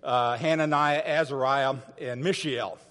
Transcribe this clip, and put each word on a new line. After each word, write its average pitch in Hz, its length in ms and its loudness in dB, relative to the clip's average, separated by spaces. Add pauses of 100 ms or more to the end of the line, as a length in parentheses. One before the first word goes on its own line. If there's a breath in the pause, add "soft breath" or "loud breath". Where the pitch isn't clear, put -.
uh, 123 340 2
Hananiah, 151 680 2
Azariah, 139 680 0 (260)
and 123 220 -6
Mishael. 123 560 -4 (120)